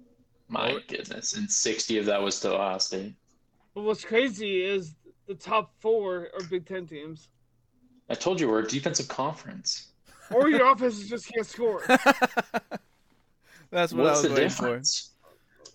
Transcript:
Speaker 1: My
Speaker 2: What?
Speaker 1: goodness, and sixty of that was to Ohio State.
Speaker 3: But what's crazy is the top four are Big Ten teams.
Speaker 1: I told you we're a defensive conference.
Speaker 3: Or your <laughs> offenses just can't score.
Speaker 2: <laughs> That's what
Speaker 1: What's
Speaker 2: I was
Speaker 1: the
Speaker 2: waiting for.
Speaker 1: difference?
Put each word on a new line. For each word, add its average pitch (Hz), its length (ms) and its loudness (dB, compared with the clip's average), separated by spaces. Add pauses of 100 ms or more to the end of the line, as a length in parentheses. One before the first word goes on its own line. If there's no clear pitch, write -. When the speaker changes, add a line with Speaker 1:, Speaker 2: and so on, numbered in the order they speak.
(480)
Speaker 1:
My - 260 -2
Speaker 2:
What? - 120 -10
Speaker 1:
goodness, - 500 -8
and 104 140 -6
sixty 110 480 0
of 101 80 0
that 101 160 2
was 98 180 -2
to 95 140 0
Ohio 95 240 0
State. 95 360 -6 (600)
Speaker 3:
But 208 80 -8
what's 214 220 -2
crazy 208 580 0
is 185 320 -4 (320)
the 196 80 -10
top 208 460 -2
four 196 480 0 (100)
are 190 100 -6
Big 180 160 -4
Ten 185 220 -8
teams. 156 420 -14 (800)
Speaker 1:
I 117 60 -6
told 175 260 0
you 139 80 2
we're 110 120 4
a 113 80 0
defensive 139 400 -2
conference. - 800 -8 (440)
Speaker 3:
Or 262 160 6
your 285 180 6
<laughs> 269 60 10
offenses 214 360 -2
just 233 260 -8
can't 226 100 -2
score. 214 400 -2
Speaker 2:
<laughs> - 40 0 (1800)
That's 170 200 2
what 165 120 4
Speaker 1:
What's 147 160 6
Speaker 2:
I - 20 2
was - 0 -
Speaker 1:
the 156 60 6
Speaker 2:
waiting 139 220 4
for. - 160 -4
Speaker 1:
difference? 123 440 -2 (640)